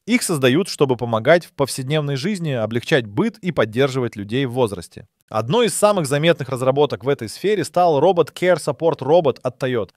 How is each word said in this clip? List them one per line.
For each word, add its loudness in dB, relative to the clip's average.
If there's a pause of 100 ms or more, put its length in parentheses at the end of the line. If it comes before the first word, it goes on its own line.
Их 0
создают, 2
чтобы 0
помогать 2
в -20
повседневной -4
жизни, -4
облегчать 0
быт -4
и -4
поддерживать 0
людей -4
в -4
возрасте. -4 (220)
Одной 0
из -2
самых 2
заметных 0
разработок 0
в -6
этой -2
сфере -2
стал 2
робот 4
Care 0
Support -2
Robot 2
от -6
Toyota. -2